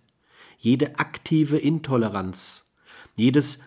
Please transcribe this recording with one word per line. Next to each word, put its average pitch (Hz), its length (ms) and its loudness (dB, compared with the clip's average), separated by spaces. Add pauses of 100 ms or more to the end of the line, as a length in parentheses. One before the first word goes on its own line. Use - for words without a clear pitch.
(580)
jede 135 400 0
aktive 156 600 0
Intoleranz, 113 1120 -2 (440)
jedes 131 520 2